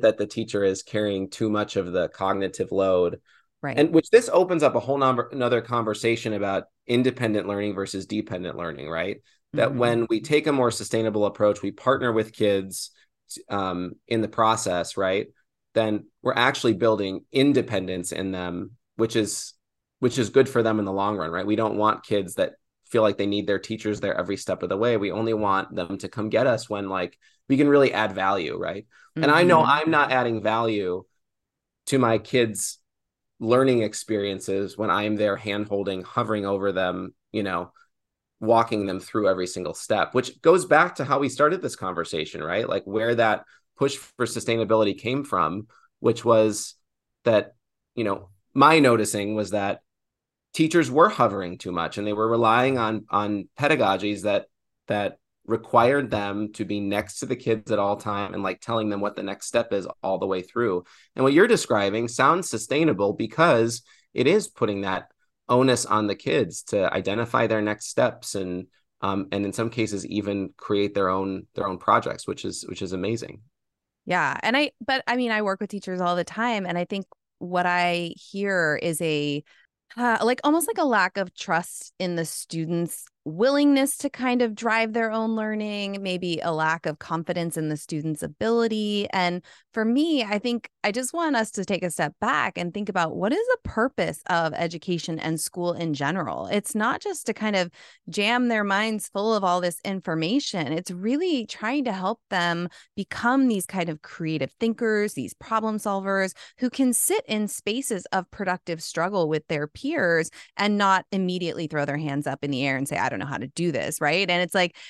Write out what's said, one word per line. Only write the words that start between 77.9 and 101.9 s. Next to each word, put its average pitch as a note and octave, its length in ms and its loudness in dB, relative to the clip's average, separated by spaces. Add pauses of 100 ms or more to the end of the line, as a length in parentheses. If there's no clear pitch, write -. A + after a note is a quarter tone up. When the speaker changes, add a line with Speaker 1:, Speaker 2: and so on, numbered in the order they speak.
Speaker 2:
hear F#3+ 640 0
is E3 180 -2
a, D3 420 -2 (540)
uh, A#3 260 0
like, B3 200 2
almost D#4 260 2
like A4 100 -2
a E4 80 2
lack G3+ 320 2
of F#3 160 -4
trust - 640 -4
in F3+ 180 -2
the E3 80 0
students' E3 800 -6 (200)
willingness C4+ 720 2
to C#4 120 -4
kind B3 320 0
of A3+ 120 0
drive A3+ 380 0
their A3+ 180 0
own A3 260 -2
learning, G#3 640 -4
maybe F3+ 380 -2
a E3+ 120 -2
lack D#3 340 0
of D3+ 120 -4
confidence E3+ 580 -4
in D#3 120 -2
the D3+ 80 -2
student's D#3 460 -6
ability. G#3+ 920 -2
And F3+ 300 0 (300)
for A3+ 120 -2
me, C#4 400 2
I G#3 140 -2
think A#3+ 300 -4 (140)
I G#3+ 80 0
just B3 220 -4
want D#4+ 240 0
us A3 160 0
to F#3+ 120 -6
take F#3 200 -2
a F3 60 -2
step D#3 300 -2
back E3 380 0
and F3 160 -4
think G3+ 140 -6
about F3+ 260 0
what F#3 180 0
is G#4+ 140 0
the B4 220 -2
purpose G3 600 -2
of E3 260 0
education E3 640 -4
and D#3+ 200 -2
school F3 320 -4
in E3 220 -4
general. C#3 540 -4
It's G3+ 260 -4
not A3 260 0
just G4 260 -8
to G#3+ 80 -4
kind G#3+ 200 -2
of F3+ 160 0 (400)
jam A#3 380 0
their G#3+ 160 2
minds G#3 440 -2
full G#3+ 260 0
of G3+ 100 0
all F3+ 160 2
this F3 240 -2
information. F3+ 880 -2
It's F3 180 -6
really B3 560 -2
trying B3+ 380 -4
to A#3 80 -2